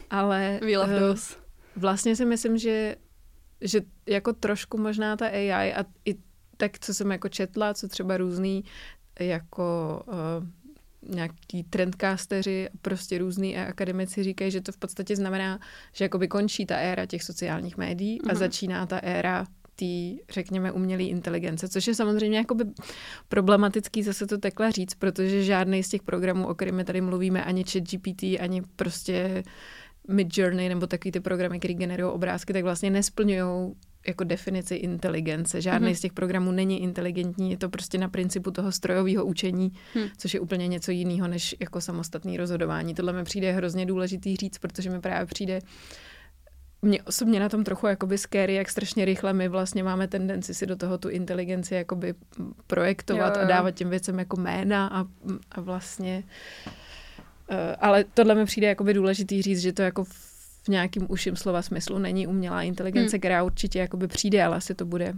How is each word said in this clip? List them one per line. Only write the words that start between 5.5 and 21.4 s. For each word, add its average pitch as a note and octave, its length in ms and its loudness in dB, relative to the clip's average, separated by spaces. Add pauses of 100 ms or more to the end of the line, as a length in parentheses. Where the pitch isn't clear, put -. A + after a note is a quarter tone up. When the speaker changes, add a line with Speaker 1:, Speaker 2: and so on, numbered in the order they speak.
Speaker 1:
I G3 100 0
a G3+ 120 -2 (200)
i G3+ 100 0 (420)
tak, G#3 220 -2
co - 140 -6
jsem G3 180 0
jako F#3+ 180 -2
četla, G#3 440 -2
co G3+ 140 -8
třeba F#3 300 -2
různý F#3 460 0 (560)
jako, E3+ 880 -2
eh, E3+ 400 -4 (680)
nějaký E3+ 540 -6
trendcasteři F#3+ 1000 0
a - 120 -14
prostě F#3 360 -4
různý F#3 400 -2
a F#3 80 -4
akademici F#3 580 -4
říkají, F#3+ 280 -2
že F#3+ 100 -4
to F#3+ 100 -8
v - 60 -16
podstatě - 380 -4
znamená, F#3+ 440 -2 (340)
že G3 120 0
jakoby F#3+ 220 0
končí G3+ 380 0
ta F3+ 120 -2
éra F#3 280 0
těch F3 180 -6
sociálních E3+ 540 -6
médií F#3 440 -4
a - 60 -4
Speaker 2:
Mhm. F#3+ 80 2
Speaker 1:
začíná F#3 500 -2
ta F#3 120 -4
éra F3+ 480 -2 (300)
tý, F3 420 -4 (120)
řekněme, F#3 420 -2
umělý F#3 380 0
inteligence, E3+ 600 -2